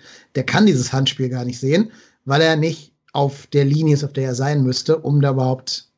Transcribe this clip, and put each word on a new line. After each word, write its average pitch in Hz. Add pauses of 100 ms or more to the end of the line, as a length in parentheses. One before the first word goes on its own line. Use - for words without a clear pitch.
(340)
Der 135
kann 208
dieses 135
Handspiel 131
gar 123
nicht 120
sehen, 165 (360)
weil 143
er 160
nicht 156 (220)
auf 139
der 143
Linie 151
ist, 143
auf 139
der 135
er 127
sein 139
müsste, 127
um 147
da 143
überhaupt 127 (120)